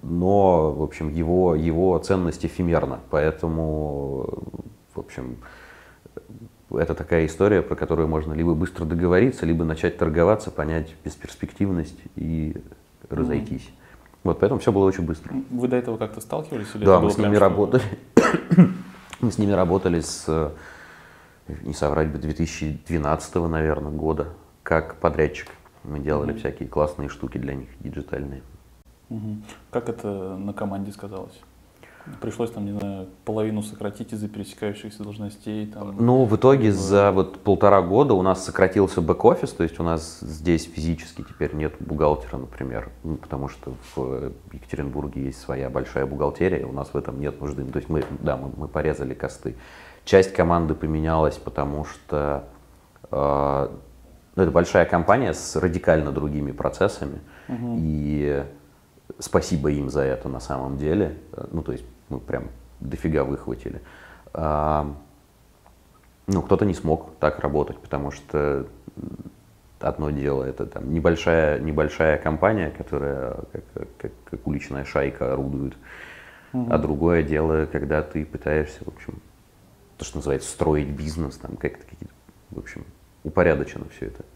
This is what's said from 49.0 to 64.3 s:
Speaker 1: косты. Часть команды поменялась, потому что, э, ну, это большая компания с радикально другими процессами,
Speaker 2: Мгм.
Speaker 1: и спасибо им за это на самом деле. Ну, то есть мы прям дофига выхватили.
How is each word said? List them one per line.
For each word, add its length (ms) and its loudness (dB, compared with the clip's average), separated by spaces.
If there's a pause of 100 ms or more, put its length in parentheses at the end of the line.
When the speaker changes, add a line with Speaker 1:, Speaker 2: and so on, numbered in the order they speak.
Speaker 1:
косты. 400 -8 (500)
Часть 280 6
команды 420 2
поменялась, 640 0
потому 460 -6
что, 640 -4 (640)
э, 560 0 (680)
ну, 80 2
это 80 4
большая 360 6
компания 480 4
с 200 -10
радикально 560 2
другими 400 -4
процессами, 720 -2 (260)
Speaker 2:
Мгм. 320 -6
Speaker 1:
и 680 -2 (760)
спасибо 500 0
им 180 -2
за 120 -2
это 280 -2
на 120 -6
самом 380 -6
деле. 380 0 (360)
Ну, 100 -4
то 100 -8
есть 120 -10 (240)
мы 100 -8
прям 260 -6 (360)
дофига 440 -2
выхватили. 560 -8 (540)